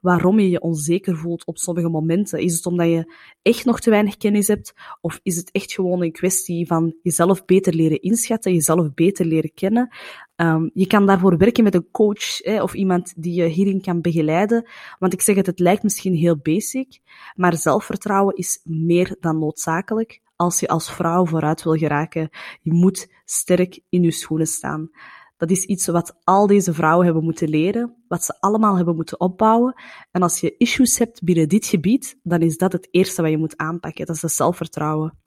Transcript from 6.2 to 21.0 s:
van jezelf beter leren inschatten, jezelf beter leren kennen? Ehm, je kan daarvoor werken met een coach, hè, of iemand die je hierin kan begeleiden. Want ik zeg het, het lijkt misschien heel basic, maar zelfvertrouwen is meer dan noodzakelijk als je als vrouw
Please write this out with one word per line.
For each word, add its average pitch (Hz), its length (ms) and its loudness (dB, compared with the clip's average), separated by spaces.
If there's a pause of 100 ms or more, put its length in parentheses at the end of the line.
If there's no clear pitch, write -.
van 165 340 0
jezelf 180 440 0
beter 190 280 2
leren 160 280 0
inschatten, 220 520 -2
jezelf 160 400 0
beter 175 320 0
leren 160 280 -2
kennen? 233 420 -2 (400)
Ehm, 160 380 0
je 185 140 0
kan 202 180 4
daarvoor 190 320 4
werken 233 260 4
met 196 120 4
een 175 160 -2
coach, - 460 0
hè, 214 240 -4
of - 120 -2
iemand 180 440 -2
die 170 160 -6
je 170 120 2
hierin 190 360 0
kan 170 200 -2
begeleiden. 170 680 0 (300)
Want 180 140 0
ik 185 80 -6
zeg 208 140 2
het, 190 100 2
het 185 140 -4
lijkt 180 240 4
misschien 190 320 -2
heel 165 220 2
basic, 208 640 -4 (340)
maar 175 220 0
zelfvertrouwen 196 800 -2
is - 280 -8
meer 170 560 0
dan 160 200 -2
noodzakelijk 175 840 -4 (200)
als 175 180 0
je - 80 -4
als - 240 -2
vrouw 175 340 0